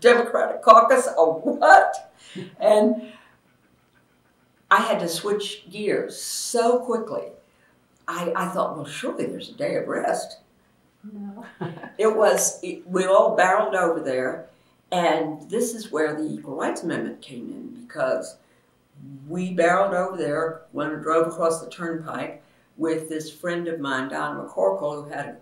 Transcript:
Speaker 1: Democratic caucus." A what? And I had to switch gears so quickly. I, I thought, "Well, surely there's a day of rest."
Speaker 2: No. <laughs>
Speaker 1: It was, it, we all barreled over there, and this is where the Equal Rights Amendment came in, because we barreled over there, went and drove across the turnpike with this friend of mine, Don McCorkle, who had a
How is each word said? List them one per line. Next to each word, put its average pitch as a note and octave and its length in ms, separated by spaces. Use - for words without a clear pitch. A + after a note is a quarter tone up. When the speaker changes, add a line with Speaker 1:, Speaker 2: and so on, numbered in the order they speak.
Speaker 1:
Democratic - 640
caucus." - 440
A - 180
what? - 880
And G#3+ 520
I - 120
had - 180
to F3 80
switch - 640
gears - 500
so A#3+ 600
quickly. A3 480
I, E3+ 260
I F3+ 140
thought, - 280
"Well, D3 100
surely - 400
there's - 240
a - 40
day - 220
of - 120
rest." - 500
Speaker 2:
No. G3+ 320
<laughs> E3 120
Speaker 1:
It G#3+ 200
was, - 460
it, - 240
we F#3 200
all G3 280
barreled G3 400
over E3+ 240
there, C3 480
and D#3+ 580
this A#3+ 240
is - 160
where D3+ 240
the D#3 80
Equal - 320
Rights F#3 300
Amendment C#3+ 360
came B2 300
in, - 340
because - 520
we F3+ 240
barreled F3+ 420
over F3+ 220
there, D#3+ 460
went D3+ 200
and D3+ 100
drove D#3+ 240
across E3 340
the - 80
turnpike D#3+ 720
with D#3+ 300
this D#3 220
friend F3 360
of E3 140
mine, C3+ 280
Don D3 280
McCorkle, D3 680
who D3 60
had C#3 180
a A#2+ 140